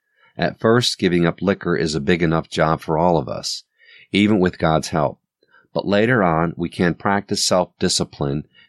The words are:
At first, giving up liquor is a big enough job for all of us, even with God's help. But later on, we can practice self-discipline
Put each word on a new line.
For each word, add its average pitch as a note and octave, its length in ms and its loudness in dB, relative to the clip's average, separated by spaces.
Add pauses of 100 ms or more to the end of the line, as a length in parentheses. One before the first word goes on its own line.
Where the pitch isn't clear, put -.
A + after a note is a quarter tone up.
(360)
At D#2+ 240 -4
first, A#2 380 2
giving F2 280 2
up - 160 -2
liquor F2+ 340 0
is D#2 180 -2
a D#2 60 -2
big E2+ 220 0
enough D#2+ 260 0
job D#2+ 320 0
for D#2+ 180 -2
all E2+ 200 2
of C2+ 100 -4
us, - 360 -10 (480)
even G#2 260 2
with F2+ 200 0
God's D#2+ 300 0
help. D2 320 -2 (520)
But - 140 -4
later G#2+ 360 2
on, E2 340 2
we E2+ 120 -4
can E2+ 260 0
practice G2+ 500 -2
self-discipline F2 1040 -2 (200)